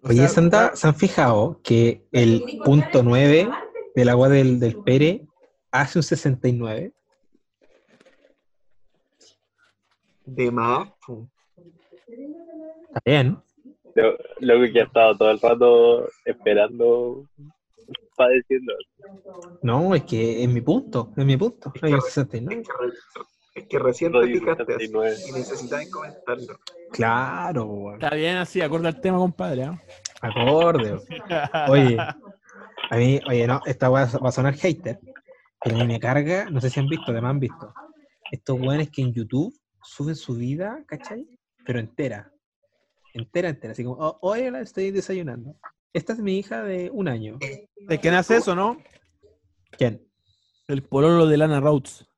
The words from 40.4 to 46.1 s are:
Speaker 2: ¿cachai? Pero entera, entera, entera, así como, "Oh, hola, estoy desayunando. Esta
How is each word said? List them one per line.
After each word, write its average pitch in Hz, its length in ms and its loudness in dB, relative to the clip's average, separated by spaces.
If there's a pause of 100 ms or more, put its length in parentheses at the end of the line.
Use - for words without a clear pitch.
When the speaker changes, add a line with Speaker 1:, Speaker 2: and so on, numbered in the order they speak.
Speaker 2:
¿cachai? 220 400 -16 (380)
Pero 120 140 -4
entera, 113 520 -10 (840)
entera, 170 360 -6
entera, 127 240 -10
así 120 100 -10
como, 123 160 -8
"Oh, 156 220 -6
hola, 247 400 -4
estoy 196 300 -6
desayunando. 160 640 -8 (380)
Esta 180 200 -6